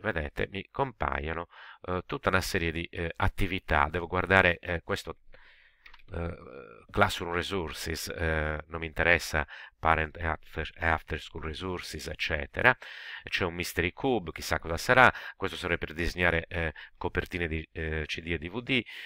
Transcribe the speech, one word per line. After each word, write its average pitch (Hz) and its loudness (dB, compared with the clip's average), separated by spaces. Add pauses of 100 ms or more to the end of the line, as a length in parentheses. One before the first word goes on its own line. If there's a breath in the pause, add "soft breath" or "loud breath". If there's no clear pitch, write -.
vedete 80 -2
mi 98 -8
compaiono, 80 -2 (340 loud breath)
eh, 90 -4
tutta - 0
una 92 6
serie 85 0
di, 82 -4
eh, 85 -6
attività. 87 2
Devo 85 -2
guardare, 90 4
eh, 85 -4
questo, - -6 (920 soft breath)
eh, 85 -6 (540)
Classroom 95 2
Resources, 82 -2
eh, 78 0
non 80 -8
mi 82 -4
interessa 80 2 (320 loud breath)
Parent 80 2
e 85 -6
After, 78 -4
e 82 -4
After 80 0
School 80 -10
Resources, 82 -8
eccetera. 87 0 (500 loud breath)
C'è - -2
un 85 -2
Mystery 87 0
Cube, 104 0
chissà - -2
cosa 82 -2
sarà, 123 8 (240 loud breath)
questo 82 -6
serve 87 0
per 82 -8
disegnare, 82 2
eh, 82 -4 (240 loud breath)
copertine 87 -2
di, 80 -4
eh, 78 -4
C - -8
D 82 -10
e 85 -2
D 80 -10
V 113 -8
D, 123 0 (240 loud breath)